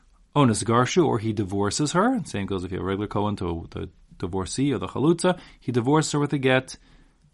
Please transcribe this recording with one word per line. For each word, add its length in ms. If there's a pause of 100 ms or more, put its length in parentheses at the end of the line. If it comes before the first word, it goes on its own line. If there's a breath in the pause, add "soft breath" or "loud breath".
(360 loud breath)
Onis 280
garshu, 420
or 120
he 160
divorces 600
her. 200
And 140
same 180
goes 180
if 80
you 60
have 80
a 20
regular 200
Kohen 300
to 340
the 180 (280)
divorcee 560
or 40
the 100
chalutza. 520 (200 loud breath)
He 120
divorces 400
her 80
with 140
a 40
get. 400 (560 soft breath)